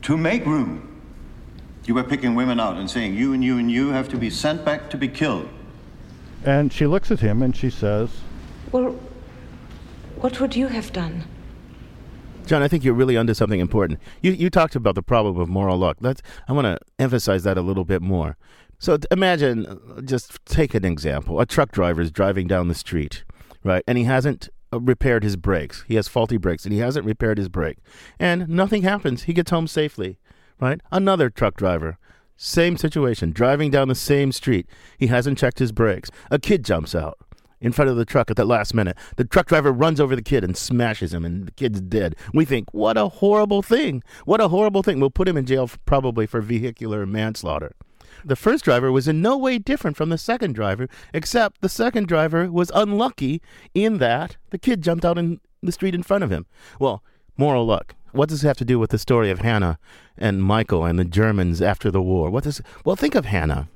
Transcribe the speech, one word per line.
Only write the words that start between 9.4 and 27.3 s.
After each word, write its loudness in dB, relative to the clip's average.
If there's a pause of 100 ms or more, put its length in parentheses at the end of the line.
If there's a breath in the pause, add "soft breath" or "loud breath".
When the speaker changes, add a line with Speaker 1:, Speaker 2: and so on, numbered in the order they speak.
Speaker 3:
what -4
would -2
you 0
have -6
done?" -6 (1200)
Speaker 4:
John, 2
I 2
think 0
you're 4
really 4
onto 2
something 0
important. 0 (220 loud breath)
You, 2
you 0
talked 2
about 0
the -2
problem 2
of 0
moral 2
luck. 0
Let's, -2 (260 loud breath)
I 0
wanna 0 (200)
emphasize 2
that 0
a -2
little -2
bit 0
more. -2 (400 soft breath)
So 2
t-, -4
imagine, 2
uh, -16
just -4
take 2
an 2
example. -2
A 4
truck 0
driver 2
is 0
driving 0
down 0
the 0
street, -6 (380 soft breath)
right? 0
And 2
he 2
hasn't, 0 (240)
uh, -4
repaired 2
his -2
brakes. -4
He 0
has 0
faulty 0
brakes, -2
and -4
he 0
hasn't -2
repaired -2